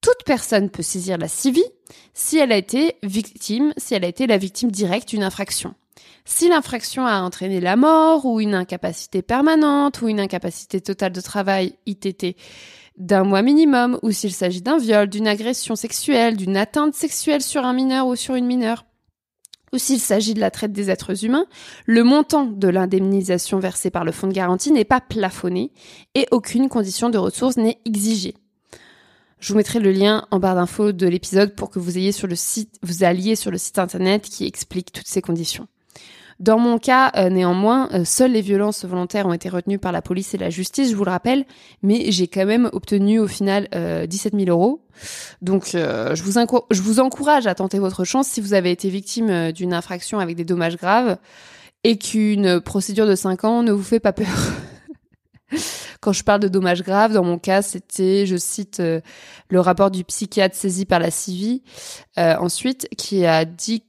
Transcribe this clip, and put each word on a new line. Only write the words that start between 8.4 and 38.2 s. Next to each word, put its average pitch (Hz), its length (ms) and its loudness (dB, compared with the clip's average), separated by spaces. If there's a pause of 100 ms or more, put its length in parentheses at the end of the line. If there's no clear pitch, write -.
une 208 160 0
incapacité 180 640 -6
permanente 285 800 2
ou 233 60 0
une 214 100 0
incapacité 190 600 -4
totale 190 320 -4
de 180 80 -8
travail, 190 560 -2 (100)
I 202 80 -6
T 196 200 -6
T, 180 220 -6 (640)
d'un 190 240 2
mois 196 200 4
minimum, 262 600 4
ou 226 80 0
s'il 196 220 -2
s'agit 180 280 -4
d'un 262 180 0
viol, 214 300 4
d'une 214 200 -2
agression 220 480 -2
sexuelle, 233 600 0
d'une 190 200 -2
atteinte 285 400 0
sexuelle 294 460 -2
sur 277 220 -4
un 254 100 0
mineur 262 340 0
ou 247 80 -2
sur 254 180 -6
une 247 120 -2
mineure, 240 400 -2 (840)
ou - 60 -2
s'il 254 220 0
s'agit 214 340 0
de 214 60 -2
la 196 100 2
traite 214 220 -6
des 196 180 -4
êtres 190 340 -4
humains, 277 220 0 (400)
le 226 160 6
montant 294 420 4
de 202 220 -2
l'indemnisation 185 960 0
versée 185 300 -4
par 170 140 -4
le 170 60 -2
fonds - 160 -6
de 190 60 0
garantie 185 400 0
n'est 240 120 4
pas 254 160 2
plafonné 190 680 -4 (460)
et 269 160 2
aucune 247 360 2
condition 220 400 -2
de 220 100 2
ressources 247 380 0
n'est 226 280 2
exigée. 208 500 -2 (1040)
Je - 140 -8
vous 202 40 4
mettrai 214 220 2
le 196 140 4
lien 202 400 2
en 190 80 2
barre 185 160 2
d'infos 180 340 0
de 185 160 0
l'épisode 190 480 2
pour 202 160 -8
que - 80 -6
vous 175 200 -4
ayez 190 120 2
sur 196 160 -4
le 180 80 -2
site, - 480 -8
vous 175 220 -2
alliez 185 320 2
sur 202 160 -6
le 180 60 -4
site - 200 -6
internet 185 460 0
qui - 200 -10
explique - 460 -8
toutes - 160 -16
ces - 160 -4
conditions. - 460 -6 (720)
Dans 220 180 4
mon 233 200 2
cas, 262 380 4
euh, 185 120 4
néanmoins, 190 640 2
euh, 180 140 0
seules 254 260 2